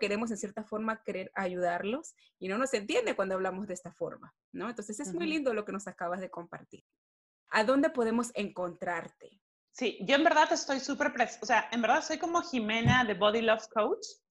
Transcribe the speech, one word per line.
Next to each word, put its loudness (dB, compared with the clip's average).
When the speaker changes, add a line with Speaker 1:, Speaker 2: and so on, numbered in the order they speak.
Speaker 1:
queremos -2
en -6
cierta -8
forma -4
querer -8
ayudarlos -2
y -8
no -2
nos -2
entiende 0
cuando 0
hablamos -2
de -6
esta -14
forma, -10
¿no? -6
Entonces -10
es -8
muy -2
Speaker 2:
Ujú. -2
Speaker 1:
lindo 0
lo -2
que -8
nos -6
acabas -6
de -8
compartir. -16
¿A 4
dónde 4
podemos 0
encontrarte? -6
Speaker 2:
Sí, -2
yo 4
en 6
verdad 6
estoy 0
súper -2
pres-, 0
o -8
sea, 2
en -2
verdad 4
soy -4
como 0
Jimena, 4
The 2
Body 4
Love 2
Coach, 0